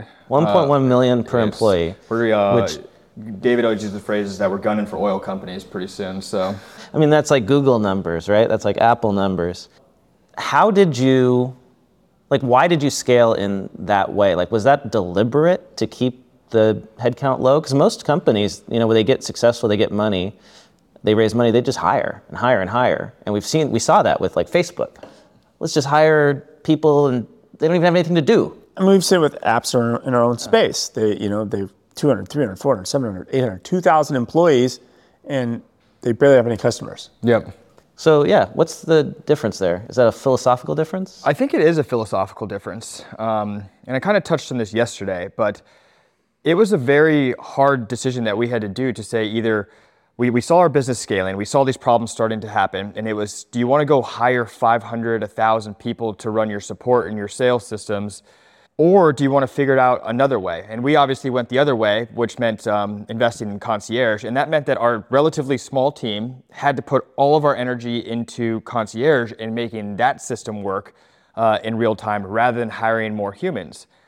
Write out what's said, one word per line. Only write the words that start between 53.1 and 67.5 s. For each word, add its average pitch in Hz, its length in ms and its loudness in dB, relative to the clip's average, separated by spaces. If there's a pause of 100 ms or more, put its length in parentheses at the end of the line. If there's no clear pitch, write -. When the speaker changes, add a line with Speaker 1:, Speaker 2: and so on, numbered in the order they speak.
Speaker 2:
was, 104 300 -8
do - 160 -8
you 120 80 0
wanna 147 180 2
go 139 160 2
hire 120 440 0
five 117 360 0
hundred, 113 400 -4
a 107 60 -6
thousand 110 480 -2
people 113 400 -6
to 110 160 -10
run 110 180 0
your 104 100 -6
support 107 480 0
and 107 80 -8
your 104 120 -6
sales 123 400 0
systems, 104 560 -8 (540)
or 170 360 6
do 143 100 -2
you 135 60 2
wanna 135 160 2
figure 135 280 0
it 131 60 4
out 127 240 4
another 123 360 0
way? 90 280 -6
And 113 160 -8
we 143 120 2
obviously 135 340 0
went 123 200 -4
the 123 100 0
other 143 160 2
way, 110 400 0
which 117 240 -4
meant, 113 260 -2
um, 104 420 -4
investing 113 440 -4
in 101 80 -10
Concierge, 113 640 -2
and 120 120 -6
that 143 140 -2
meant 151 160 -2
that 135 140 -2
our 117 320 0
relatively 139 480 0
small 139 320 -2
team 120 580 -8
had 139 260 -2
to 127 60 -8
put - 240 -2 (120)
all 143 180 4
of 151 100 2
our 143 100 2